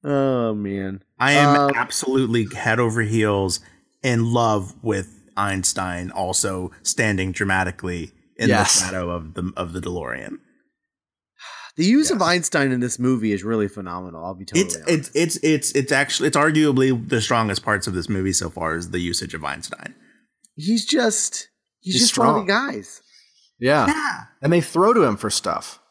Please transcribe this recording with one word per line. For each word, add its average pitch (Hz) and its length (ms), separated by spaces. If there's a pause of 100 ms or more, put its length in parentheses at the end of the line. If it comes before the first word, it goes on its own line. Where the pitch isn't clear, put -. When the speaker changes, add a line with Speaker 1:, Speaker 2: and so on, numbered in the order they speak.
Speaker 1:
Oh, 135 500
man. 98 480 (180)
Speaker 2:
I 135 140
am 143 240
Speaker 1:
Um, 143 180
Speaker 2:
absolutely 123 800
head 113 260
over 117 220
heels 104 580 (420)
in 117 320
love 107 400 (100)
with 98 240 (300)
Einstein 92 760
also 92 600 (120)
standing 98 480
dramatically 90 800 (260)
in 113 120
Speaker 3:
Yes. 104 300
Speaker 2:
the 92 60
shadow 92 260
of 82 220
the, 90 220
of 87 180
the 92 60
DeLorean. 80 600 (1400)
Speaker 1:
The 160 80
use 285 260
of 240 80
Speaker 2:
Yes. 170 80
Speaker 1:
Einstein 165 440
in 123 100
this 123 180
movie 123 320
is 95 120
really 107 240
phenomenal. 90 580
I'll 92 100
be 92 100
totally 185 200
Speaker 2:
It's, - 100
Speaker 1:
honest. - 160
Speaker 2:
it's, 156 240
it's, 165 280
it's, 151 280
it's 139 200
actually, 139 360
it's 147 100
arguably 135 720
the 113 120
strongest 110 420
parts 104 240
of 95 60
this 87 160
movie 95 240
so 90 160
far 82 260
is 87 160
the 90 80
usage 87 340
of 80 100
Einstein. - 520 (600)
Speaker 1:
He's 202 300
just, - 640 (320)
he's 185 160
Speaker 3:
He's - 140
Speaker 1:
just - 100
one 233 80
of 220 80
the 220 80
Speaker 3:
strong. 233 300
Speaker 1:
guys. - 280 (580)
Speaker 3:
Yeah. 139 280
Speaker 2:
Yeah. 302 320 (220)
Speaker 3:
And 143 100
they 170 100
throw 196 320
to 220 100
him 117 120
for 104 140
stuff. - 500 (120)